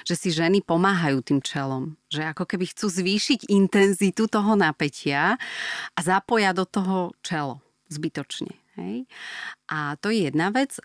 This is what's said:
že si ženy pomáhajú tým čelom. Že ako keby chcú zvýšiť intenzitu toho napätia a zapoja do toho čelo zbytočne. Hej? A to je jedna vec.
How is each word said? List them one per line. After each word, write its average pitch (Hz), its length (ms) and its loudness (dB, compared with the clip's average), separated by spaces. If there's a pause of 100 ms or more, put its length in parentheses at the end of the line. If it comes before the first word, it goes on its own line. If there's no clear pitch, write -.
že - 120 -6
si - 140 -4
ženy 170 320 4
pomáhajú 170 600 2
tým 139 200 0
čelom. 135 560 -6 (100)
Že 147 220 -6
ako 160 160 -6
keby 185 240 -4
chcú - 180 -8
zvýšiť 190 640 0
intenzitu 196 800 4
toho 214 260 2
napätia 156 840 0 (480)
a - 120 -4
zapoja 190 520 2
do 185 120 0
toho 185 560 -2
čelo 143 380 -4 (300)
zbytočne. 151 640 -8 (240)
Hej? 208 320 -8 (580)
A 151 300 -6
to 208 140 -4
je 214 180 2
jedna 156 220 0
vec. 262 340 -2